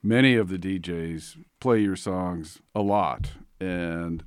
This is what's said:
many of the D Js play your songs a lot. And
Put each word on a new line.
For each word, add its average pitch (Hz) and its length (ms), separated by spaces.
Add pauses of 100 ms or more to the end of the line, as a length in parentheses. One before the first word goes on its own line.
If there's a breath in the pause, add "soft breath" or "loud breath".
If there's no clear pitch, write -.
many 123 340
of 104 120
the 92 100
D 95 200
Js 82 640 (180)
play 120 200
your 98 160
songs 90 640 (140)
a 104 80
lot. 101 500 (260)
And 85 680